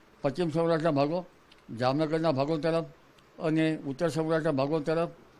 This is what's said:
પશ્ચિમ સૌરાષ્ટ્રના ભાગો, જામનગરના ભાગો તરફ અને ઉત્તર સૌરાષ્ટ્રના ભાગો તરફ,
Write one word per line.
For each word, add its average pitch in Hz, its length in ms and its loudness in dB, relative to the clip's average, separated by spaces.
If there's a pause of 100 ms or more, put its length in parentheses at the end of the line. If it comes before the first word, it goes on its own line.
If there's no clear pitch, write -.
(220)
પશ્ચિમ 160 280 0
સૌરાષ્ટ્રના 165 420 2
ભાગો, 151 340 0 (540)
જામનગરના 156 520 2
ભાગો 143 260 0
તરફ 165 280 0 (540)
અને 160 380 0 (100)
ઉત્તર 143 220 -2
સૌરાષ્ટ્રના 160 420 0
ભાગો 143 280 0
તરફ, 165 300 -2 (300)